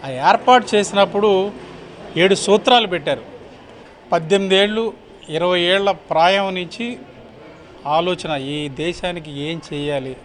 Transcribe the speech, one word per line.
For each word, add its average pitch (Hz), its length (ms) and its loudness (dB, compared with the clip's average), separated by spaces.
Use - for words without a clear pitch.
ఆ 139 40 -10
ఏర్పాటు 214 640 4
చేసినప్పుడు 202 760 2
ఏడు 190 180 4
సూత్రాలు 214 520 2
పెట్టారు. 147 340 -4
పద్దెనిమిది 190 440 0
ఏళ్ళు, 214 380 0
ఇరవై 175 320 0
ఏళ్ల 196 300 2
ప్రాయం 185 640 0
నుంచి 233 420 -10
ఆలోచన, 170 440 -2
ఈ 147 380 -6
దేశానికి 160 720 -8
ఏం 156 220 -8
చేయాలి 143 520 -6